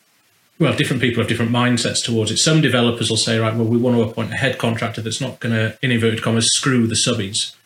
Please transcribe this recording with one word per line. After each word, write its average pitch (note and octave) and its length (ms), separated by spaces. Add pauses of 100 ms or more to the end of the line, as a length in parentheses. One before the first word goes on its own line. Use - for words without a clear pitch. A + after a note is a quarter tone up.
(580)
well, C3 160
different C3 260
people A#2+ 220
have G#2+ 60
different A#2 240
mindsets B2 520
towards A2+ 260
it. - 60
Some D#3+ 240
developers A#2+ 480
will A2+ 80
say, A2+ 220
"Right, A2+ 160
well, A#2 120
we A#2+ 120
want B2 180
to A#2 60
appoint A2 300
a - 40
head C3 220
contractor A2+ 420
that's A2+ 200
not C3 200
gonna, A2 400
in C3 100
inverted A2+ 320
commas, A2+ 300
screw B2+ 340
the A2+ 100
subbies." G#2+ 580 (120)